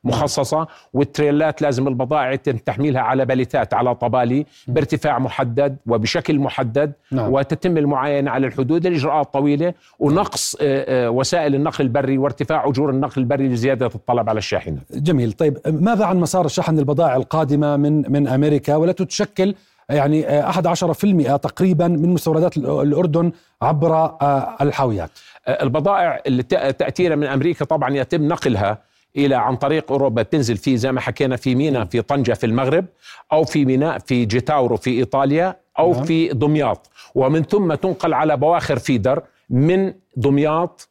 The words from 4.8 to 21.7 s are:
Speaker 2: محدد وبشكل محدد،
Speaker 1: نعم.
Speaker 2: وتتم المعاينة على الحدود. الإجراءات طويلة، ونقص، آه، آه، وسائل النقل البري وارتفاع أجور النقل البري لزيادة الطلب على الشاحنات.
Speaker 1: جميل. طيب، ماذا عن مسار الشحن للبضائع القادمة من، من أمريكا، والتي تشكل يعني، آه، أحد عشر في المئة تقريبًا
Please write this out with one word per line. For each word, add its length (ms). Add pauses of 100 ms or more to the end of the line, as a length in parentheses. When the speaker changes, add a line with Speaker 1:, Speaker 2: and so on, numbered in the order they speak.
Speaker 2:
محدد 580 (100)
وبشكل 520
محدد، 540 (200)
Speaker 1:
نعم. 200
Speaker 2:
وتتم 440
المعاينة 540
على 160
الحدود. 400
الإجراءات 460
طويلة، 420 (240)
ونقص، 640
آه، 460
آه، 40
وسائل 440
النقل 300
البري 340
وارتفاع 500
أجور 220
النقل 320
البري 260
لزيادة 380
الطلب 420
على 100
الشاحنات. 440 (100)
Speaker 1:
جميل. 460
طيب، 280
ماذا 380
عن 160
مسار 240
الشحن 320
للبضائع 400
القادمة 600
من، 360
من 160
أمريكا، 480
والتي 280
تشكل 500 (360)
يعني، 380
آه، 200
أحد 180
عشر 260
في 120
المئة 320
تقريبًا 520